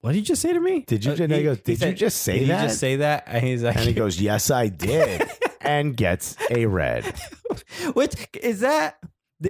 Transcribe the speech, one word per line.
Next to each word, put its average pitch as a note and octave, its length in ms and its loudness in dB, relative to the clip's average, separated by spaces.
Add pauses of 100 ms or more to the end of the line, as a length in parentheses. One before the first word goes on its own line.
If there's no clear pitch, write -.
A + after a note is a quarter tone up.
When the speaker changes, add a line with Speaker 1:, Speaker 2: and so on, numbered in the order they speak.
Speaker 1:
"What A#2 100 -2
did F3 80 2
you G#3+ 60 -2
just E4+ 160 0
say E4+ 100 2
to E4+ 80 2
me?" F4 260 2
Speaker 2:
Did G#2+ 200 0
you C#3+ 60 2
Speaker 1:
Uh, D3 40 -2
Speaker 2:
ju-, E3+ 80 0
and D3+ 80 2
he D3+ 80 4
Speaker 1:
he, D3 60 0
Speaker 2:
goes, C3+ 200 2
Speaker 1:
he A#2 100 2
Speaker 2:
"Did F#3 260 0
you A3 80 2
Speaker 1:
said, - 20 0
Speaker 2:
say - 220 -2
Speaker 1:
"Did G#2+ 80 4
you C3+ 60 2
Speaker 2:
that?" F#3 200 2
Speaker 1:
just A2 120 -2
say C3+ 180 0
that?" D3 300 0
And A#2+ 180 0
he's B2 180 0
like, A#2 140 2
Speaker 2:
And A2+ 80 2
he A#2 80 2
goes, G2+ 260 0
"Yes, G#2 320 2
I B2 160 2
did." G2+ 560 0 (100)
Speaker 1:
<laughs> - 60 -18 (220)
Speaker 2:
And D3 340 0
gets F2+ 400 0 (140)
a A#2 160 2
red. C#2+ 400 0 (880)
Speaker 1:
Which, C4+ 200 0 (280)
is G#3+ 200 -2
that, C#4 360 0 (520)